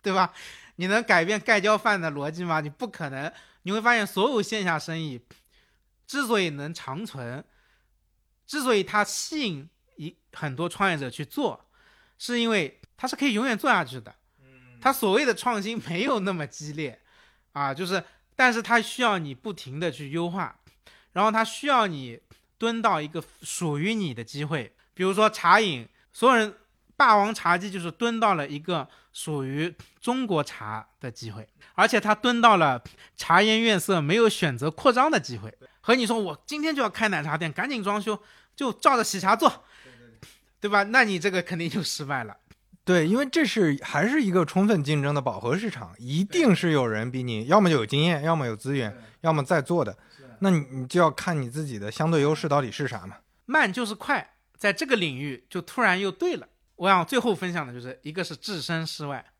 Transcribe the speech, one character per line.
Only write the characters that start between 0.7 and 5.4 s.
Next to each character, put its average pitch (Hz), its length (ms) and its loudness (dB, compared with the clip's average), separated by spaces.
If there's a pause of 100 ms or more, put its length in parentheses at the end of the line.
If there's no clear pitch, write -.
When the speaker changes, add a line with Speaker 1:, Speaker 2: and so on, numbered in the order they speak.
Speaker 1:
你 175 100 -4
能 214 160 2
改 175 220 4
变 208 140 -2
盖 208 220 2
浇 208 160 2
饭 202 240 0
的 160 100 -4
逻 143 200 -6
辑 170 140 -8
吗？ 160 160 0
你 147 100 -8
不 226 180 -8
可 160 220 -8
能。 139 200 -8 (320)
你 185 100 -4
会 220 80 -2
发 240 140 4
现 214 120 0
所 208 240 0
有 240 100 0
线 208 240 -4
下 170 140 0
生 160 200 -8
意 143 220 -8 (840)